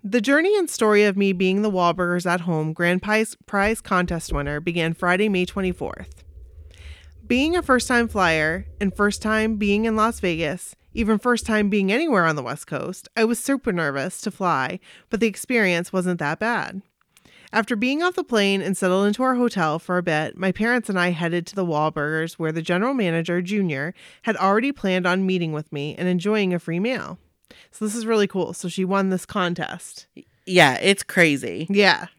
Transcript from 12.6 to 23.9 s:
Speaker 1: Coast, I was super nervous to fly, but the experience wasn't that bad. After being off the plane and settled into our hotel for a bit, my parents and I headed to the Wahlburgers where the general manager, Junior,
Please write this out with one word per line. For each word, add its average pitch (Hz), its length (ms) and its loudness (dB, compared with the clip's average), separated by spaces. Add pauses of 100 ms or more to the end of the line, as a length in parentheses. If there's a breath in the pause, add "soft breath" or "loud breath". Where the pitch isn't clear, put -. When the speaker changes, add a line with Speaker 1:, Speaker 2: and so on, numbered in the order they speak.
Speaker 1:
Coast, - 500 -8
I 226 80 4
was 226 140 0
super 269 340 -2
nervous 147 500 -2
to 208 80 -4
fly, 165 500 -2 (280 soft breath)
but 208 120 -2
the 226 80 4
experience 190 640 0
wasn't 180 260 0
that 151 220 -4
bad. 214 420 -4 (680 soft breath)
After 226 240 0
being 254 280 0
off 359 140 0
the 349 80 -2
plane 196 360 2
and 180 160 -2
settled 190 300 2
into 208 160 0
our 254 140 2
hotel 175 420 0
for 180 180 -4
a 180 60 0
bit, 156 340 -2
my 190 160 0
parents 233 380 0
and 190 80 0
I 180 140 2
headed 170 340 -2
to - 80 -18
the 190 100 -2
Wahlburgers 156 680 -2
where 160 180 -4
the 165 80 -4
general 185 320 0
manager, 175 480 0
Junior, 175 540 -2 (280 soft breath)